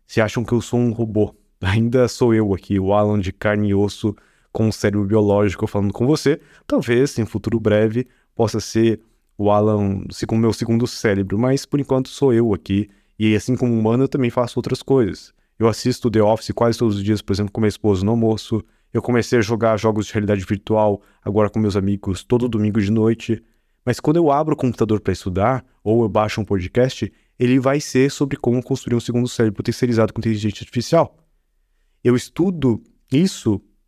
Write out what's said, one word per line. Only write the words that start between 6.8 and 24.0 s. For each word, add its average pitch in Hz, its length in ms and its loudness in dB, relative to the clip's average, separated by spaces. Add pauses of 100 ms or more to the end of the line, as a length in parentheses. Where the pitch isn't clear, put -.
em 110 80 -2
futuro 120 320 -6
breve, 110 480 2 (280)
possa 110 260 -2
ser 113 400 0 (360)
o 104 140 0
Alan 104 600 2
se-, - 140 -10
com 113 120 -2
meu 113 160 2
segundo 117 340 0
cérebro, 98 520 -2
mas 131 280 0
por 147 140 -2
enquanto 131 280 -2
sou 135 240 0
eu 113 220 4
aqui. 98 340 -2 (300)
E 107 160 2
assim 120 220 -2
como 120 200 0
humano, 113 280 2
eu 131 40 0
também 127 220 -2
faço 123 280 -2
outras - 240 -4
coisas. 123 520 0 (240)
Eu 113 100 4
assisto 120 420 -2
The 107 120 4
Office 107 300 0
quase 117 260 0
todos 110 180 0
os 98 80 -4
dias, 107 160 0
por - 120 -4
exemplo, 98 200 -2
com 113 80 -6
minha 107 80 2
esposa 98 360 0
no 107 80 0
almoço. 110 520 -2 (280)
Eu 117 100 -2
comecei 123 360 0
a 113 40 4
jogar 110 340 0
jogos 107 300 0
de - 60 -14
realidade 104 320 0
virtual, 107 580 0 (200)
agora 104 280 0
com - 80 -4
meus 104 180 0
amigos, 98 480 -2
todo 123 240 0
domingo 107 320 0
de 98 100 0
noite. 113 520 0 (420)
Mas 120 160 -2